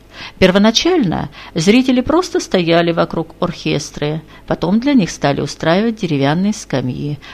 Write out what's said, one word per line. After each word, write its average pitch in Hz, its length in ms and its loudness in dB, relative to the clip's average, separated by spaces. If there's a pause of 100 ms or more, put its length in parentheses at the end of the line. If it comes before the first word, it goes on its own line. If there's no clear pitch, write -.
(400)
Первоначально 202 880 2 (240)
зрители 247 480 2
просто 349 380 0
стояли 170 520 2
вокруг 170 480 -4
орхестры, 156 840 -4 (240)
потом 180 340 0
для 277 140 0
них 208 160 4
стали 143 320 -2
устраивать 190 560 0
деревянные 160 560 0
скамьи, 143 680 -6 (140)